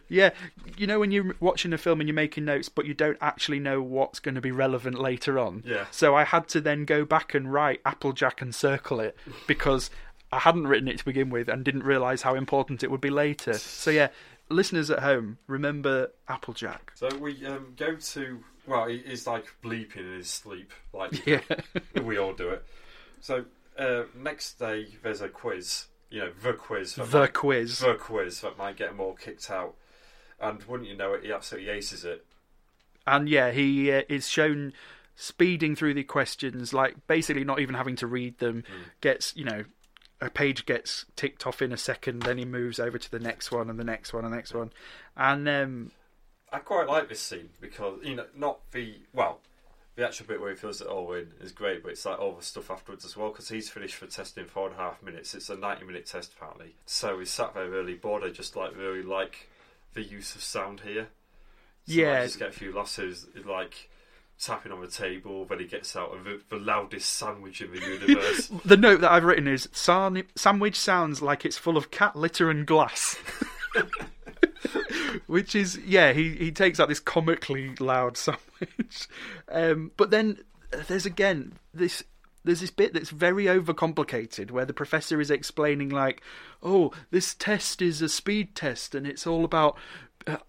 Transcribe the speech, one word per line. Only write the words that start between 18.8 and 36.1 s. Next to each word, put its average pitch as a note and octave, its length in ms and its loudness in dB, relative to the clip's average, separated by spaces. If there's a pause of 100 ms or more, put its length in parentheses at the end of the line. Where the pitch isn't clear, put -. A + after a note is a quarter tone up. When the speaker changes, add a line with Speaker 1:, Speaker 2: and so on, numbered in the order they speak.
Speaker 2:
he, A#2+ 120 -4
he's, B2+ 280 -10
like, A2+ 180 -4 (180)
bleeping A2+ 340 -8
in F#2 200 -10
his F2+ 120 -12
sleep, - 420 -12 (200)
like G2 340 -6
Speaker 1:
<laughs> - 20 0
Yeah. D3 140 6 (600)
Speaker 2:
we A2 160 -2
all F#2+ 160 0
do F2+ 160 -4
it. - 160 -6 (560)
So, B2+ 240 -4 (320)
uh, B2 260 0 (120)
next D3 440 -8
day, G#2+ 280 -4 (160)
there's G#2 180 -4
a G2 80 -6
quiz. - 560 -6 (240)
You G#2+ 120 -8
know, F2+ 100 -6 (100)
the - 120 0
quiz F#2+ 420 -6
that A2+ 160 -4
Speaker 1:
The D3 80 8
Speaker 2:
might, C#3 140 6
Speaker 1:
quiz. A#2+ 460 2
Speaker 2:
the B2+ 140 6
quiz G#2 480 -4
that F#2+ 160 -8
might G2 200 -6
get F#2+ 120 -4
'em G2 100 -12
all F#2+ 140 -4
kicked - 380 -14
out. F#2 240 -6 (640)
And G#2+ 220 -6
wouldn't A#2+ 260 -10
you G2+ 80 -14
know G2 160 -2
it, G2 100 -4
he G#2 80 -6
absolutely G2+ 380 -8
aces G2+ 340 -8
it. F2 220 -8 (800)
Speaker 1:
And, C#3+ 240 4
yeah, C3 220 4
he, C#3 400 4
uh, C3+ 180 4
is C#3+ 180 -2
shown D3 460 0 (420)
speeding E3 600 2
through D3 180 2
the C#3 100 -2
questions, B2+ 720 -2